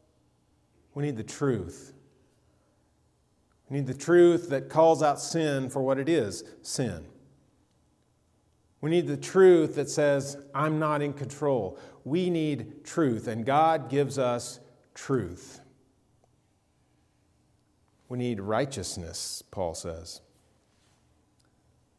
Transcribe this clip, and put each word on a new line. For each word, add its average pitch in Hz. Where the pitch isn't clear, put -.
We 147
need 143
the 110
truth. 110
We 139
need 139
the 127
truth 170
that 139
calls 160
out 143
sin 139
for 139
what 135
it 139
is, 117
sin. 90
We 151
need 170
the 139
truth 175
that 143
says, 143
"I'm 151
not 151
in 147
control." 135
We 180
need 151
truth, 123
and 113
God 151
gives 135
us 123
truth. 92
We 123
need 123
righteousness, 104
Paul 85
says. 82